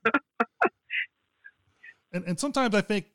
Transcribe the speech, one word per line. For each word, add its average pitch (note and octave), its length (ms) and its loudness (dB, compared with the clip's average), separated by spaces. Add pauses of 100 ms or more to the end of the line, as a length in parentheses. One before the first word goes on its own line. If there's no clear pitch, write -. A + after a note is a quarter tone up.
(2250)
And, F3+ 140 -6
and F3 120 -4
sometimes C4 380 0
I G3+ 40 4
think G3 340 -2